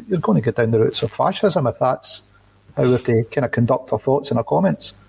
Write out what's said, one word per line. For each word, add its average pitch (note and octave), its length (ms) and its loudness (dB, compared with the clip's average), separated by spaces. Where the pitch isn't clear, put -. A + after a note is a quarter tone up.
you're F3+ 120 0
gonna G#3 200 2
get A2+ 160 -2
down A#2 160 2
the A2 80 4
routes - 220 0
of - 100 -4
fascism E3+ 540 0
if A2+ 120 -2
that's - 440 -2
how C3+ 60 0
we B2+ 100 4
have B2 120 0
to A#2 200 2
kind C#3 200 -4
of - 80 -4
conduct - 400 -2
our A2 60 -2
thoughts C#3 320 -2
and A#2+ 80 0
our A#2+ 60 -2
comments. E3+ 480 -2